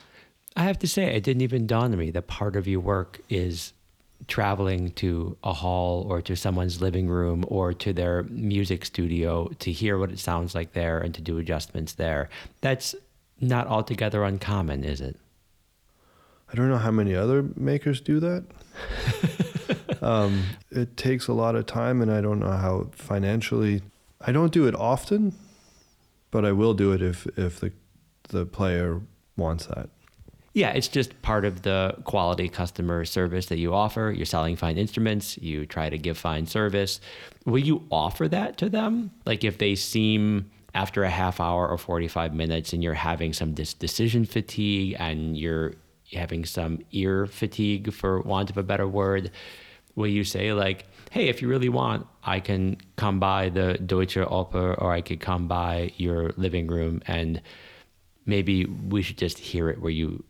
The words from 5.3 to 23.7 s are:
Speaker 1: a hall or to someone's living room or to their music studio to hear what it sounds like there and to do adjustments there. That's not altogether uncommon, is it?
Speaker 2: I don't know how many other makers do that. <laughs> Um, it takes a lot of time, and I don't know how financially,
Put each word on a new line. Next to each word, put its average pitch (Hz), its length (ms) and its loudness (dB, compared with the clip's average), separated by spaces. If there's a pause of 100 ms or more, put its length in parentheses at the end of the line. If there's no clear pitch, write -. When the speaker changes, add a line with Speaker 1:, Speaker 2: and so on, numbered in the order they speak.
Speaker 1:
a 95 80 0
hall 90 580 0
or 87 100 0
to 92 140 -4
someone's 90 480 0
living 92 260 0
room 87 380 2
or 92 260 0
to 98 200 -4
their 87 320 0
music 101 600 -2
studio 85 640 0 (120)
to - 100 -4
hear 101 260 0
what 95 140 0
it 90 80 -10
sounds 87 360 -2
like 85 180 -6
there 85 260 0
and 82 160 -4
to 80 80 -12
do 82 160 -4
adjustments 80 560 -4
there. 78 340 -2 (320)
That's 135 340 -2 (460)
not 123 280 0
altogether 107 560 0
uncommon, 98 600 0
is 69 160 -2
it? 65 160 -8 (1400)
Speaker 2:
I 117 40 -4
don't 123 120 4
know 131 100 4
how 110 120 2
many 104 240 4
other 123 300 4 (120)
makers 139 440 0
do 151 200 2
that. 175 280 0
<laughs> - 60 -20 (1500)
Um, 101 440 2 (260)
it 123 260 -2
takes 127 300 0
a 127 60 0
lot 113 240 2
of 110 100 0
time, 120 360 0
and 110 80 4
I 107 100 4
don't 104 180 2
know 95 140 0
how 92 400 2
financially, 104 880 0 (380)